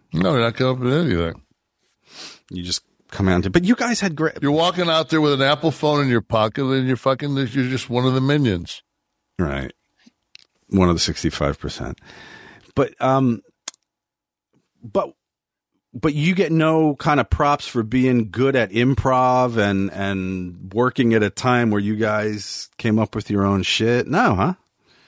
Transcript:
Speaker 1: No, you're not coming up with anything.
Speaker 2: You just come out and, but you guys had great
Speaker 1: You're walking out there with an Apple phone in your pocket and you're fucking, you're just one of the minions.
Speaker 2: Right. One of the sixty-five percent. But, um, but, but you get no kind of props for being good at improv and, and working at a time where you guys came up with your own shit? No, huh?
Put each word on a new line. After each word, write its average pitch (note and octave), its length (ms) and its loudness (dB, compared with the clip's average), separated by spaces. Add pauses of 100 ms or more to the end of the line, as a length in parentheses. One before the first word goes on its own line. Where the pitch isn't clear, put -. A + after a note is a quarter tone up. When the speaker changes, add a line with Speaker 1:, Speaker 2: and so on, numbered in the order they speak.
(120)
Speaker 1:
No, E3+ 200 0
you're C3 100 2
not A#2 120 0
coming C3 200 0
up C3 60 -10
with B2 120 0
anything. G2 500 -2 (1080)
Speaker 2:
You F2+ 120 -10
just F2 200 -8 (280)
come F#2+ 180 0
out F2+ 160 2
and, F#2+ 80 -4
but F3 120 4
you G#3+ 100 4
guys A#3+ 260 -2
had F3+ 160 -2
great D#3 240 -2
Speaker 1:
You're C#3+ 120 0
walking F3 360 0
out D#3+ 220 0
there D#3+ 100 2
with D3 140 4
an C3+ 80 0
Apple C#3+ 280 2
phone D3 320 0
in C3+ 60 2
your A#2+ 140 2
pocket A2 420 0
and C3 220 0
you're B2+ 100 2
fucking, C3+ 400 -2
you're C3+ 100 -2
just B2 440 -2
one B2 160 2
of C3 80 2
the C3 80 2
minions. C3 600 0 (560)
Speaker 2:
Right. C#2 340 -4 (960)
One F#2 200 4
of E2+ 60 4
the D#2+ 60 -4
sixty-five D#2 580 -2
percent. - 420 -10 (720)
But, C3 280 -2
um, C3 400 2 (1400)
but, D3 300 -6 (800)
but D3 220 -4
you D#3 200 0
get F3 160 0
no D#3+ 460 2
kind D3 240 0
of A#2 80 -2
props D3 400 0
for A#2+ 140 -2
being B2 480 0
good C3 260 0
at A2 140 0
improv B2+ 880 2
and, G2 340 0
and F#2 800 -6
working A#2+ 400 0
at A2 100 4
a G#2 60 0
time A#2+ 420 0
where G#2 120 0
you G#2+ 140 -2
guys G#2+ 840 -4
came A2 200 0
up A2 160 -2
with G#2+ 160 -6
your G2+ 140 2
own G2 180 2
shit? A#2+ 440 0
No, E3+ 280 2
huh? A#2 200 0 (540)